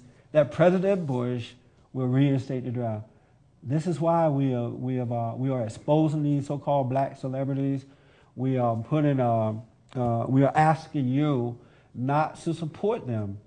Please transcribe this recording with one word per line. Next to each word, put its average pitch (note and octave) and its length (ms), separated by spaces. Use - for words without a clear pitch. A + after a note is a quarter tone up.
that D3 220
President F3+ 540
Bush B2 480
will C3 140
reinstate C3 580
the B2+ 60
draft. A2+ 360
This D3+ 240
is D#3 140
why E3 280
we C#3 260
are, A#2+ 140
we B2+ 260
have, B2 160
uh, A#2 260
we C3 140
are B2 140
exposing D3+ 580
these C#3+ 240
so-called C#3+ 420
black C3+ 280
celebrities. C3+ 680
We C3 220
are A#2 180
putting, C#3+ 420
uh, A2+ 360
uh, A#2 320
we C3+ 160
are C3+ 100
asking D3+ 540
you B2+ 500
not C#3 480
to E3 120
support E3 540
them. G#2 380